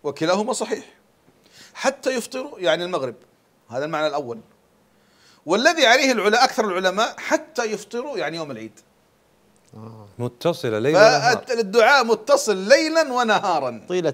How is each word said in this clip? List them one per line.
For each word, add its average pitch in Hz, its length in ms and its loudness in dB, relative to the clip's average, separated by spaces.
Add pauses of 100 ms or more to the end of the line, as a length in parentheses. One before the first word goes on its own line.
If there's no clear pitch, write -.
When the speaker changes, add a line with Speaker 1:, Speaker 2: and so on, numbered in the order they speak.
Speaker 1:
وكلاهما 180 500 -2
صحيح. 220 320 -6 (880)
حتى 262 360 -2
يفطروا 262 500 -8
يعني 175 260 2
المغرب، 139 300 -4 (540)
هذا 131 160 -4
المعنى 156 220 -2
الأول. 131 320 -6 (1040)
والذي 262 400 2
عليه 262 260 4
العلا-، 214 320 2
أكثر 254 220 -2
العلماء 190 520 -2
حتى 311 460 -6
يفطروا 233 540 -8
يعني 160 200 -6
يوم 151 140 -10
العيد. 110 280 -16 (920)
Speaker 2:
آه. 110 340 -20 (120)
Speaker 3:
متصلة 123 600 -4
ليل 147 160 0
ونهار. 233 420 6
Speaker 1:
فالدعاء 233 680 2
متصل 220 540 0
ليلا 311 560 2
ونهارا. 170 760 0
Speaker 2:
طيلة 165 240 0